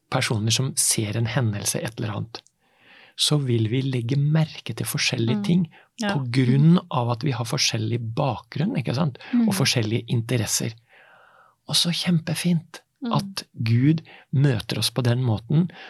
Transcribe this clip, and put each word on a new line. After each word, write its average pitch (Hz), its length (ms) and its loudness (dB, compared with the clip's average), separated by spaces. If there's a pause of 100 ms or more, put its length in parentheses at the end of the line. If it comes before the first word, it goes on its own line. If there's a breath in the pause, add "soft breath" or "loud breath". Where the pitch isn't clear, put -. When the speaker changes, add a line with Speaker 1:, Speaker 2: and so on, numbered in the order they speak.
(100)
Speaker 1:
personer 113 420 0
som 131 240 0
ser 107 400 0
en 113 100 0
hendelse, 107 560 -2
et - 160 -8
eller 104 180 -4
annet, 107 240 -10 (760 soft breath)
så - 220 2
vil 117 300 0
vi 127 140 0
legge 127 340 -2
merke 151 580 0
til 110 120 -6
forskjellige 113 520 0
Speaker 2:
Mm. 208 60 -4
Speaker 1:
ting 180 240 2 (320 soft breath)
Speaker 2:
Ja. 208 140 0
Speaker 1:
på 139 160 -2
grunn 139 480 6 (120)
av 120 200 0
at 117 120 -4
vi 151 80 0
har 120 140 -4
forskjellig 113 560 -2 (140)
bakgrunn, 147 640 -2
ikke 113 180 -2
sant? 127 240 -2 (140)
Speaker 3:
Mm. 240 160 4
Speaker 1:
Og - 60 2
forskjellige 113 540 0
interesser. 117 640 -2 (960 soft breath)
Og 151 80 -4
så - 160 0
kjempefint 170 880 -2 (240)
Speaker 2:
Mm. 233 100 -4
Speaker 1:
at 196 300 -4 (180)
Gud 127 380 4 (320 loud breath)
møter 135 460 0
oss 110 120 -2
på 131 120 -2
den 120 200 2
måten, 147 480 2 (200 loud breath)